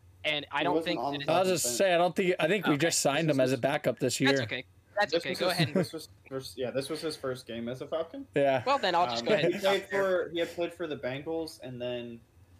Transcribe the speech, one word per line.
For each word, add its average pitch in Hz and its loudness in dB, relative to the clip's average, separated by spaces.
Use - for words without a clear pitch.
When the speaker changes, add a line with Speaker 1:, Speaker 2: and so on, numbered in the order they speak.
Speaker 1:
and 151 0
I 143 -2
Speaker 2:
He 156 0
Speaker 1:
don't 175 2
Speaker 2:
wasn't 165 0
Speaker 1:
think 175 -2
Speaker 2:
on 139 -2
Speaker 1:
that 143 -8
Speaker 2:
the 156 2
Speaker 1:
it 165 4
Speaker 3:
I 180 4
was 190 2
Speaker 2:
Falcons 180 2
Speaker 3:
just - 0
Speaker 2:
bench. 120 -2
Speaker 3:
saying, 190 4
I 170 6
don't 175 2
think, 180 2
I 160 2
think 175 0
we 151 4
Speaker 1:
Okay. 143 0
Speaker 3:
just 160 0
signed 156 2
Speaker 2:
This 147 4
Speaker 3:
him 135 4
as 131 4
a - 2
Speaker 2:
was 131 0
Speaker 3:
backup 139 0
this 127 2
Speaker 1:
That's 131 4
Speaker 3:
year. 139 2
Speaker 1:
okay. 123 -6
That's 208 0
Speaker 2:
This 170 2
Speaker 1:
okay. 139 -6
Speaker 2:
was 131 -4
Speaker 1:
Go 175 0
Speaker 2:
his, 180 2
Speaker 1:
ahead 170 2
and 147 -2
Speaker 2:
this 180 0
was, 160 -12
this, 135 -8
yeah, 127 -4
this 139 -2
was 156 -6
his 156 -4
first 131 -8
game 117 -8
as 131 -8
a 143 -10
Falcon. 165 -6
Speaker 3:
Yeah. 135 4
Speaker 1:
Well, 277 2
then 180 0
I'll 175 4
just 117 -2
Speaker 2:
Um, - -2
Speaker 1:
go 214 4
ahead 151 2
Speaker 2:
he 175 4
Speaker 1:
and 202 -8
stop 190 2
Speaker 2:
played 196 0
Speaker 1:
there. 196 0
Speaker 2:
for, - -10
he 170 -2
had 165 -2
played 170 -4
for 170 -6
the 147 -6
Bengals 147 -6
and 127 -10
then, 120 -6